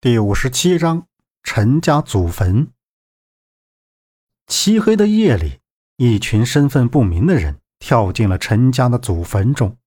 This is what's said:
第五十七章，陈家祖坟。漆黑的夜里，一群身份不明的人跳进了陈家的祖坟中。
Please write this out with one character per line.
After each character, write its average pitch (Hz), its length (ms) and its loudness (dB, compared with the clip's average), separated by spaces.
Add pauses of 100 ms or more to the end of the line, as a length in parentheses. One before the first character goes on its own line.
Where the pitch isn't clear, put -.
第 120 160 2
五 104 160 0
十 127 160 -2
七 175 300 0
章， 165 280 -2 (360)
陈 123 380 0
家 151 200 0
祖 95 240 -2
坟。 92 460 -2 (1800)
漆 - 320 0
黑 220 160 2
的 208 120 2
夜 214 280 2
里， 78 240 -4 (380)
一 117 200 2
群 107 280 0
身 143 240 0
份 127 180 2
不 127 160 2
明 92 240 0
的 185 80 2
人 76 240 -2 (200)
跳 110 300 0
进 101 200 0
了 92 80 0
陈 120 340 0
家 127 160 0
的 120 100 0
祖 90 240 -4
坟 101 320 -2
中。 117 220 -2 (120)